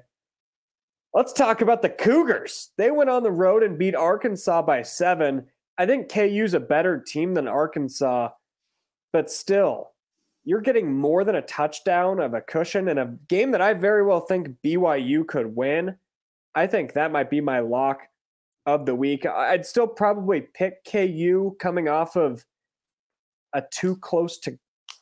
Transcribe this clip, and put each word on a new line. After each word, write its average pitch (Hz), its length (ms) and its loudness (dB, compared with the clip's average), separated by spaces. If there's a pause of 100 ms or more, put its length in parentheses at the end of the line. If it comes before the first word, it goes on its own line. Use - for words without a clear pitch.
(1120)
Let's 247 200 2
talk 226 280 2
about 226 200 2
the - 80 0
Cougars. 247 880 0
They 214 140 2
went 294 180 2
on 247 140 0
the 214 80 2
road 185 320 4
and 185 140 -2
beat 180 180 0
Arkansas 180 680 0
by 139 180 2
seven. 151 680 0 (300)
I 180 80 2
think 247 240 0
K 208 180 2
U's 208 260 0
a 160 60 2
better 151 400 0
team 170 340 -4
than 143 140 0
Arkansas, 131 800 -2 (840)
but 156 180 2
still, 190 600 0 (520)
you're 196 180 0
getting 214 340 2
more 151 280 2
than 202 120 0
a 143 60 0
touchdown 175 760 0
of 127 140 -2
a 110 80 -2
cushion 180 460 -2
in 151 100 0
a 120 180 -4 (120)
game 226 240 2
that 190 100 2
I 208 120 4
very 202 300 2
well 185 180 2
think 170 400 -4
B 160 160 0
Y 165 200 2
U 139 260 0
could 117 320 -4
win. 156 400 -2 (580)
I 165 140 2
think 185 260 -2
that 156 180 0
might 139 180 -2
be 147 120 0
my 135 180 0
lock 127 420 -2 (640)
of 143 200 0
the 127 100 0
week. 139 300 -2
I, 127 280 0
I'd 175 120 0
still 233 220 0
probably 208 540 0
pick - 420 -6
K 202 240 -2
U 185 520 0
coming 175 280 -2
off 160 280 0
of 139 300 0 (1080)
a 139 180 -2
too 185 260 -4
close 170 420 -2
to 127 180 -10 (440)